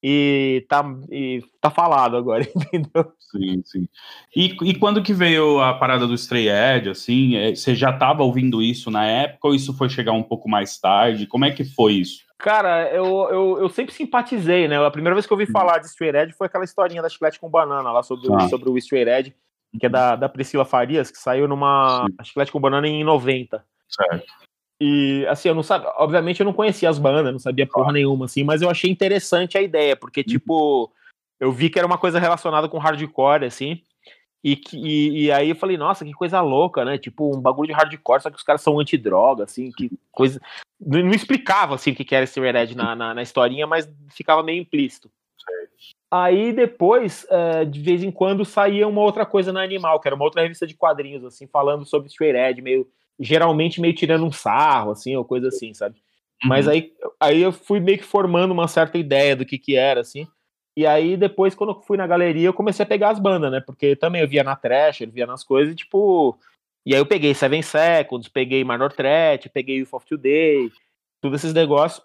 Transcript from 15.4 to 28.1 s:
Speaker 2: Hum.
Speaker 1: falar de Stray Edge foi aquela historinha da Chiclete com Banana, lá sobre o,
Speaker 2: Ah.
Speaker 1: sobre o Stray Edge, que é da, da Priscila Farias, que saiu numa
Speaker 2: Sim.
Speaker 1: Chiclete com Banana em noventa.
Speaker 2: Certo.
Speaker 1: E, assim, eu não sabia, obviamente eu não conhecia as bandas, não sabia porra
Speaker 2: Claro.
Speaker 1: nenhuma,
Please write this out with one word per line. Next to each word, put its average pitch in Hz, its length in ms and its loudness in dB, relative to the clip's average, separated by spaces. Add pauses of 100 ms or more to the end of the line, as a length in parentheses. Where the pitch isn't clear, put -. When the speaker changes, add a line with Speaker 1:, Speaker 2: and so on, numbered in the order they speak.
Speaker 2:
Hum. 220 40 -4
Speaker 1:
falar 180 260 2
de 156 80 -18
Stray 160 280 -4
Edge 165 180 0
foi - 120 -6
aquela 180 200 -4
historinha 175 360 -2
da 165 80 -2
Chiclete 156 300 -4
com 165 100 -14
Banana, 143 420 0
lá 120 120 2
sobre 127 260 -8
o, 104 60 4
Speaker 2:
Ah. 95 120 4
Speaker 1:
sobre 127 220 -2
o 127 80 0
Stray 123 320 0
Edge, 135 260 0 (440)
que 127 60 -2
é 123 40 4
da, 123 280 2
da 117 100 -2
Priscila 131 380 -2
Farias, 131 460 -2
que - 60 -20
saiu 135 300 -2
numa 139 580 2
Speaker 2:
Sim. - 200 -8
Speaker 1:
Chiclete 139 260 -4
com 151 80 -4
Banana 139 280 0
em 151 180 -2
noventa. 127 580 -2 (240)
Speaker 2:
Certo. 85 380 -2 (560)
Speaker 1:
E, 139 480 0
assim, 151 180 -2
eu 165 80 2
não 160 80 -4
sabia, - 340 -2
obviamente 165 440 0
eu 196 40 2
não 202 60 -2
conhecia 196 380 0
as 156 100 0
bandas, 143 320 2
não 131 80 -8
sabia 131 280 -2
porra - 180 0
Speaker 2:
Claro. 143 80 0
Speaker 1:
nenhuma, 139 320 0